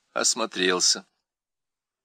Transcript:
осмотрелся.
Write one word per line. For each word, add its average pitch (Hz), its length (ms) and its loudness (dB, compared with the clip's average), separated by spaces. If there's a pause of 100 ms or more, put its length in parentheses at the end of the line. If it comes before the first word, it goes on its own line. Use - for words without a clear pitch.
(120)
осмотрелся. 92 920 0 (1000)